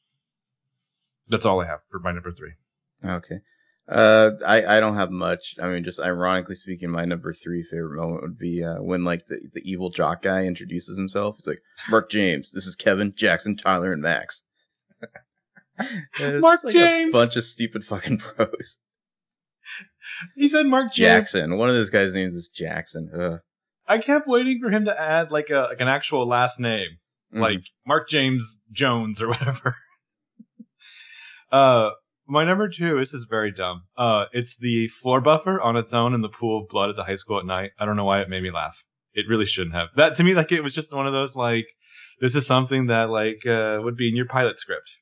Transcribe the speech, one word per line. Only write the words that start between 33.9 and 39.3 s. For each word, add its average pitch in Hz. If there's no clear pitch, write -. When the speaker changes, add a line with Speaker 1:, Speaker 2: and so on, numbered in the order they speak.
Speaker 1:
Uh, 113
it's 120
the 117
floor 127
buffer 160
on 117
its 113
own 120
in 117
the 107
pool 110
of 101
blood 101
at 101
the 95
high 98
school 101
at 90
night. 95
I 107
don't 104
know 104
why 98
it 92
made 92
me 90
laugh. 80
It 104
really 110